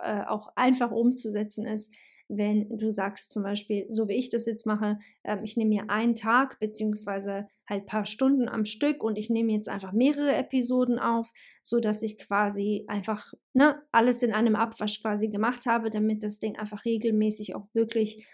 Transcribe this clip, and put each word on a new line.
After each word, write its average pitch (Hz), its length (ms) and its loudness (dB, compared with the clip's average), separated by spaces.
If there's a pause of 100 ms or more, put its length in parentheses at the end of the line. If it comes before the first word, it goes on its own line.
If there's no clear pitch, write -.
äh, 208 220 -4
auch 208 320 -6
einfach 254 340 2
umzusetzen 220 760 0
ist, 214 300 -6 (320)
wenn 208 520 0
du 214 120 -2
sagst 202 420 -6
zum 208 100 -4
Beispiel, 202 480 -4
so 220 180 0
wie 208 60 -2
ich 254 160 -2
das 226 160 -2
jetzt 220 200 -6
mache, 208 320 0 (260)
ähm, 208 200 -4
ich 214 140 -6
nehme 220 100 2
mir 214 220 0
einen 226 260 2
Tag 240 420 2
beziehungsweise 208 880 -4 (220)
halt 202 160 -4
paar 208 220 -2
Stunden 262 420 2
am 214 160 0
Stück 294 380 0
und 220 160 0
ich 214 100 -4
nehme 226 240 2
jetzt 214 160 0
einfach 190 240 -6
mehrere 277 420 4
Episoden 254 640 2
auf, 233 320 0 (320)
so 233 180 0
dass 214 220 0
ich 214 160 -4
quasi 202 680 0
einfach, 208 460 -6 (180)
ne, 285 300 6 (100)
alles 240 300 4
in 226 100 2
einem 220 240 4
Abwasch 214 460 -2
quasi 214 260 0
gemacht 220 380 -2
habe, 226 240 0
damit 214 320 0
das 208 160 -6
Ding 214 180 -4
einfach 208 300 -8
regelmäßig 214 680 0
auch 208 200 -10
wirklich 220 600 0